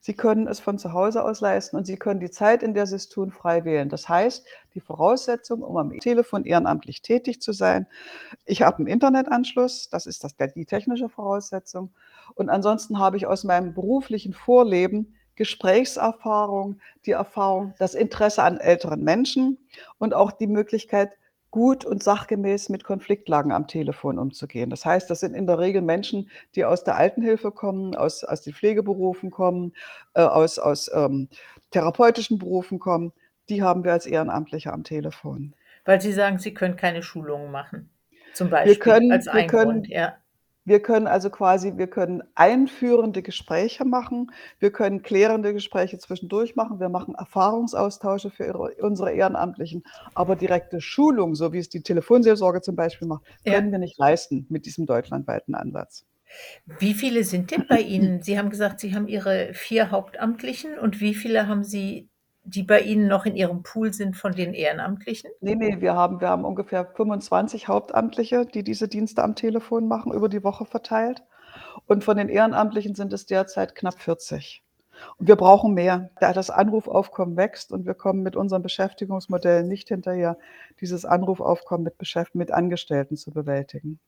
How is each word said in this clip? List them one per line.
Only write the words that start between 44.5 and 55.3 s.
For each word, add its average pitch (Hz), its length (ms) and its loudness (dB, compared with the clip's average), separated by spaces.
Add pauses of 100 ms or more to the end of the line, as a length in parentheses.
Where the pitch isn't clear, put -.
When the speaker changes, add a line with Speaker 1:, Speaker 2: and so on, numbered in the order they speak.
Speaker 1:
wir 202 100 2
können 196 320 -2
klärende 208 520 2
Gespräche 190 440 -4
zwischendurch 196 560 -6
machen, 226 240 -4
wir 180 120 -4
machen 180 260 -6
Erfahrungsaustausche 202 1120 -2
für - 140 -10
ihre, - 380 -6
unsere 196 280 -2
Ehrenamtlichen, 175 720 -2 (320)
aber 180 220 0
direkte 175 460 -2
Schulung, 233 520 2
so 156 180 -2
wie 175 60 -4
es 170 120 -8
die 170 120 -10
Telefonseelsorge 202 760 4
zum 180 160 -6
Beispiel 165 320 -4
macht, 156 160 -8 (180)
Speaker 2:
Ja. 202 120 2
Speaker 1:
können 202 180 2
wir 196 60 -2
nicht 180 200 -6
leisten 143 520 2
mit 156 160 -6
diesem 156 180 -6
deutschlandweiten 127 720 -4